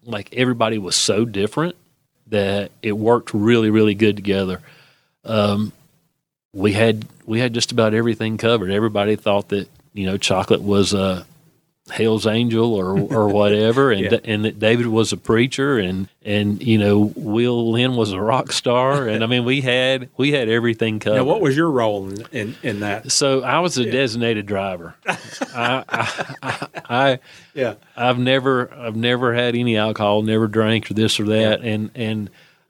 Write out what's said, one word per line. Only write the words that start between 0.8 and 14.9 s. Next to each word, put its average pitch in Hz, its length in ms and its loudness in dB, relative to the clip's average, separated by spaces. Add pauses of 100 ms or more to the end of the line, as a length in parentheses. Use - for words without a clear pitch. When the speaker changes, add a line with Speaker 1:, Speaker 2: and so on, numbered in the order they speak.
Speaker 1:
so 104 280 2
different 113 520 -4 (520)
that 101 440 -2 (100)
it 110 100 -2
worked 110 420 0
really, 110 360 4
really 107 240 4
good 101 220 2
together. 95 460 -2 (640)
Um, 104 460 0 (840)
we 101 200 0
had, 110 320 2 (220)
we 110 120 -2
had 123 140 -2
just 117 180 -2
about 110 240 2
everything 110 440 0
covered. 113 320 0
Everybody 104 460 0
thought 101 340 0
that, 98 180 -2 (240)
you 98 140 -4
know, 95 100 -2
Chocolate 98 460 0
was 101 320 2
a 95 320 -2 (640)
Hell's 110 360 0
Angel 113 480 2
or, 95 240 0
or 110 300 2
Speaker 2:
<laughs> 98 40 2
Speaker 1:
whatever, 107 600 4
and 98 80 0
Speaker 2:
Yeah. 104 100 -2
Speaker 1:
Da-, 113 140 2
and 107 200 -2
that 104 140 -4
David 117 300 2
was 110 240 2